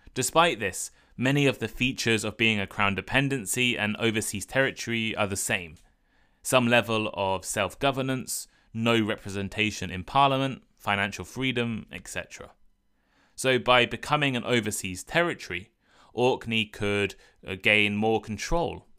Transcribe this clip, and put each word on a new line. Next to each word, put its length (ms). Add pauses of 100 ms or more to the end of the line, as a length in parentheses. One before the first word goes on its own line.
(140)
Despite 460
this, 320 (260)
many 280
of 140
the 80
features 580
of 100
being 240
a 80
crown 280
dependency 840
and 200
overseas 480
territory 680
are 120
the 100
same. 380 (680)
Some 260
level 460
of 320
self-governance, 1000 (260)
no 280
representation 880
in 140
parliament, 600 (140)
financial 460
freedom, 680
et 160
cetera. 440 (840)
So 240
by 260
becoming 500
an 80
overseas 600
territory, 680 (440)
Orkney 520
could, 500 (300)
uh, 160
gain 340
more 260
control 640 (140)